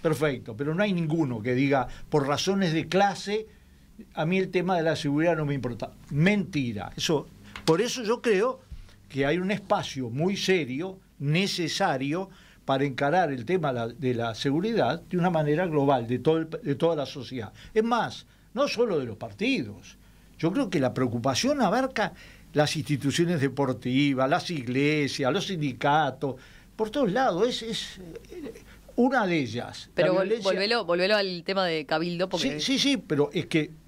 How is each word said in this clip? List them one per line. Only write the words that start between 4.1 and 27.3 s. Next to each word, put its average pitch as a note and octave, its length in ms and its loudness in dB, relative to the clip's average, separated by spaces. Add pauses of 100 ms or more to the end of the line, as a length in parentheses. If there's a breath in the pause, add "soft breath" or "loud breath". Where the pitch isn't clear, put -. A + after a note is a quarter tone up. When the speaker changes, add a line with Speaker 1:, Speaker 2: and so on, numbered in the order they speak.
Speaker 1:
a D#3 100 -2
mí F#3 140 2
el F#3+ 100 0
tema F#3 280 0
de E3 60 2
la D#3+ 120 2
seguridad D#3 420 2
no D#3 80 -2
me C#3+ 80 -2
importa". A#2+ 380 -6 (180)
Mentira. C#3+ 880 0
Eso, D3+ 300 0 (380 loud breath)
por E3 160 4
eso A#3+ 220 -2
yo A#3 160 0
creo A#3+ 420 2 (460 loud breath)
que C3+ 180 -2
hay D#3 140 2
un F#3 100 -2
espacio F3+ 600 -2
muy F3 260 0
serio, F3 640 0 (200)
necesario, E3 1080 0 (360 loud breath)
para C3+ 200 2
encarar C#3+ 460 2
el B2 140 -6
tema E3 260 0
la, A#2 160 -2
de B2 260 -2
la A2+ 220 -2
seguridad E3 680 0
de - 160 -4
una F3 140 4
manera D#3 340 2
global, C#3+ 400 2
de B2 140 -2
todo D#3 180 2
el, D#3+ 120 -2
de D#3 260 -4
toda E3 200 2
la C#3 120 -4
sociedad. A#2+ 440 -10 (220 loud breath)
Es A3 100 2
más, A3+ 440 -2 (260 soft breath)
no C4+ 140 0
solo G3+ 320 0
de B2+ 60 -2
los G#2+ 120 -10
partidos. B2 800 -4 (400 soft breath)
Yo E3 160 0
creo B3 160 0
que E3+ 100 0
la B2+ 140 2
preocupación C3 720 0
abarca A3+ 500 0 (400 loud breath)
las C#3+ 240 2
instituciones D3 640 0
deportivas, C3 880 0
las E3+ 220 0
iglesias, C#3 840 0
los G3 140 -2
sindicatos, C#3+ 880 0 (400 loud breath)
por G#3+ 160 -2
todos B3+ 200 2
lados. A3+ 380 2